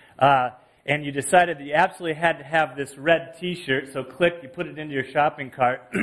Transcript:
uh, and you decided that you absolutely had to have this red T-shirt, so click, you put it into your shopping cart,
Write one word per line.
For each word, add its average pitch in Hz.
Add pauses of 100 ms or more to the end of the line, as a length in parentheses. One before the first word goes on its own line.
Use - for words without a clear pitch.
(160)
uh, 127 (340)
and 147
you 143
decided 170
that 143
you 143
absolutely 170
had 160
to 143
have 151
this 139
red 160
T-shirt, 160
so 131
click, 170
you 139
put 165
it 147
into 151
your 135
shopping 147
cart, 127 (200)